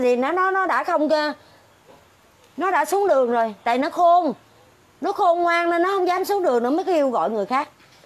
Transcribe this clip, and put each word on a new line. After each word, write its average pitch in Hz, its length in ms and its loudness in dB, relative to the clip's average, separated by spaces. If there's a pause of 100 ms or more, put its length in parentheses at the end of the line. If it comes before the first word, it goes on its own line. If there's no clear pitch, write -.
thì 247 140 2
nó, 254 160 -2
nó, 370 200 0
nó 381 160 0
đã 262 160 0
không 311 260 0
cơ. 302 240 0 (1200)
Nó 359 140 -2
đã 294 140 0
xuống 392 220 0
đường 262 240 2
rồi, 226 320 -2
tại 240 140 0
nó 285 120 -2
khôn. 339 440 4 (680)
Nó 339 100 -4
khôn 349 300 0
ngoan 339 280 0
nên 339 120 0
nó 370 100 0
không 381 160 -2
dám 359 180 -2
xuống 403 180 -2
đường 240 200 0
nữa 240 60 -2
mới 311 160 -2
kêu 302 240 0
gọi 190 200 -2
người 214 160 -4
khác. 269 240 -4 (360)